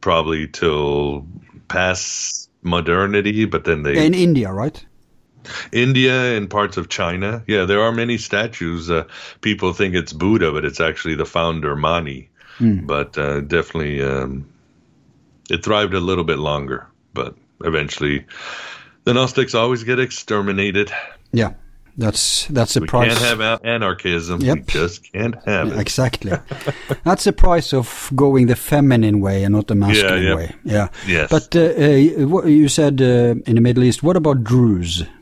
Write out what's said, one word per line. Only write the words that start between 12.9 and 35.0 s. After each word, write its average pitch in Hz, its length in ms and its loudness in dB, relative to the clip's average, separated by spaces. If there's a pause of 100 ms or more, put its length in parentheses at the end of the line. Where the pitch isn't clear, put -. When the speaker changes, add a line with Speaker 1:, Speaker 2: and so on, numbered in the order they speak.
Speaker 1:
uh, 71 240 -2
definitely, 73 600 -4
um, 67 420 -6 (1040)
it - 140 -4
thrived 104 300 0
a 95 60 0
little 87 240 0
bit 78 160 -2
longer. 73 480 -6 (260)
But 64 220 -8 (280)
eventually, 76 600 -4 (800)
the 120 100 2
Gnostics 127 400 0
always 117 300 0
get 123 160 -2
exterminated. 101 920 -2 (400)
Speaker 2:
Yeah, 113 200 0 (460)
that's, - 500 -2
that's 123 280 0
a - 60 0
Speaker 1:
We 160 60 -4
Speaker 2:
price. 120 220 2
Speaker 1:
can't 117 300 0
have - 0 -
a-, 113 240 -2
anarchism. 90 800 -2
Speaker 2:
Yep. 127 160 0
Speaker 1:
We 69 60 -10
just - 500 -4
can't 117 220 -4 (100)
have 98 220 0
Speaker 2:
Yeah, - 80 -4
Speaker 1:
it. 107 40 -4
Speaker 2:
exactly. 123 520 -4 (380)
Speaker 1:
<laughs> - 340 -8
Speaker 2:
That's 180 220 0
the 202 80 4
price - 380 6
of - 440 -4
going 131 320 6
the 120 80 4
feminine 117 640 4
way 98 220 2
and 101 100 2
not 104 140 2
the 107 80 0
masculine 101 480 4
Speaker 1:
Yeah, 95 60 2
yep. 90 80 2
Speaker 2:
way. 85 260 -8
Yeah. 104 240 0 (180)
Speaker 1:
Yes. 82 240 0
Speaker 2:
But, - 260 0
uh, 170 40 4 (640)
uh, 135 40 2
what 165 200 2
you 151 200 6
said, 139 320 2
uh, 120 360 4 (100)
in 117 100 0
the 117 60 6
Middle 123 220 4
East, 123 180 2
what 175 160 2
about 143 260 2
Druze? 98 600 2 (180)